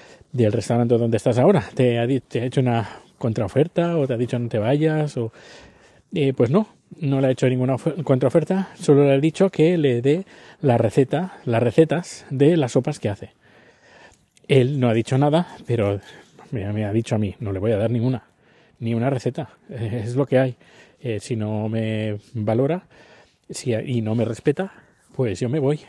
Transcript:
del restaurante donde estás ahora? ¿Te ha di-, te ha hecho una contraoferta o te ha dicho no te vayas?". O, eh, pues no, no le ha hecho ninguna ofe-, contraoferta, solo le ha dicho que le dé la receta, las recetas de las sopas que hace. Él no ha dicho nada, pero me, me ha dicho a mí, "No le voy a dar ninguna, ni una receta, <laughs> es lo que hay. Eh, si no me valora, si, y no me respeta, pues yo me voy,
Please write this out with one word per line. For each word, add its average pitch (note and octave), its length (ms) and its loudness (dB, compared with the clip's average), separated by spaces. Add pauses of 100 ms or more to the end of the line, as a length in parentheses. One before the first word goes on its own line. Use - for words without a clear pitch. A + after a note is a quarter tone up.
(320)
del A2+ 200 2
restaurante A#2 460 0
donde A2+ 200 0
estás A#2 220 0
ahora? D3 240 4 (100)
¿Te A#2+ 260 2
ha A#2 60 0
di-, C3 160 0
te - 200 -6
ha A#2+ 40 -4
hecho C3 160 -2
una A#2 260 0 (300)
contraoferta D3 800 -2
o C#3 100 0
te C3 60 -2
ha A2+ 40 -4
dicho A#2+ 220 -2
no A#2+ 100 -4
te A2+ 100 -2
vayas?". D3 580 0
O, A#2 140 -4 (800)
eh, C#3 200 0
pues C3 180 2
no, G#3 160 2 (320)
no C3+ 220 0
le C3+ 60 2
ha C3 40 4
hecho C3 160 0
ninguna B2+ 280 0
ofe-, E3 280 -4
contraoferta, D#3 720 0
solo C#3+ 300 4
le C#3 80 4
ha C#3 60 4
dicho D#3+ 300 2
que E3+ 280 2
le C3 240 2
dé D3+ 240 0 (360)
la B2 160 4
receta, C#3+ 680 0
las A#2 180 2
recetas D#3 640 0
de C#3+ 280 4
las C#3 160 0
sopas C3+ 260 0
que A2+ 100 -4
hace. G2 220 -10 (1160)
Él C3+ 320 4
no B2 100 2
ha A2+ 40 2
dicho A#2 240 0
nada, D3 380 0 (100)
pero G2+ 360 0 (500)
me, G#2 220 -6
me G#2+ 120 -2
ha G2+ 60 -6
dicho A2+ 240 -2
a - 20 2
mí, G#2 220 -2
"No G2+ 140 -6
le F#2+ 60 -4
voy A2 120 0
a G#2+ 60 0
dar A2+ 140 0
ninguna, A#2+ 320 -2 (560)
ni A#2 140 -4
una A#2 160 0
receta, B2+ 400 -4 (120)
<laughs> - 80 -20
es A#2 460 -6
lo C#3 100 0
que B2+ 140 2
hay. C3 160 0 (440)
Eh, A2 200 -6
si - 160 -8
no G#2+ 340 -4
me A2 480 -4 (160)
valora, B2 500 0 (640)
si, - 240 -6
y A#2+ 280 -2
no G#2+ 140 -2
me A#2 100 0
respeta, C#3+ 480 -4 (420)
pues A2+ 240 -4
yo B2 100 -2
me D3 100 -2
voy, D3 300 0